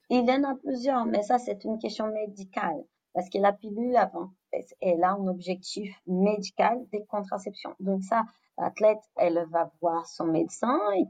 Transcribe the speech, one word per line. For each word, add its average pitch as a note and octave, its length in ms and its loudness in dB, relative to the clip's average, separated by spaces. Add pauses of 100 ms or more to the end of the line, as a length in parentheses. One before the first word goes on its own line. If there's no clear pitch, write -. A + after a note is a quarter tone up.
Il A#3+ 180 4
y B3+ 40 4
en C#4 140 4
a C4+ 100 -2
plusieurs, C4 500 -2
mais G#3+ 160 0
ça, B3 160 2
c'est G#3 260 -6
une A3 140 -4
question A3 300 -4
médicale. G3+ 760 -6 (300)
Parce F#3 160 -4
que - 80 -2
la G3+ 160 4
pilule, A3+ 440 -2
avant, F#3 340 0 (500)
elle F3 220 2
a F#3 80 4
un G3 160 -2
objectif F#3 680 -6 (120)
médical G3+ 680 2 (140)
de G#3+ 160 -4
contraception. G3+ 720 -8
Donc F#3+ 240 0
ça, A3+ 200 0 (340)
l'athlète, G#3 420 2 (160)
elle E3+ 340 2
va E3 220 0 (100)
voir E3 240 0
son - 200 -6
médecin E3 520 0 (180)
et F4 140 2